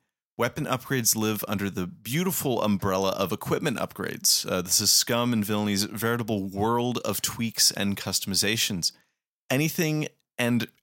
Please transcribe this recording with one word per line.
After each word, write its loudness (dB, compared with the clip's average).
Weapon -2
upgrades 0
live 0
under -2
the -2
beautiful -2
umbrella 2
of -2
equipment -2
upgrades. -2
Uh, 2
this 0
is 2
Scum 2
and 2
Villainy 0
veritable 0
world 0
of -2
tweaks 0
and 0
customizations. -2
Anything 0
and 2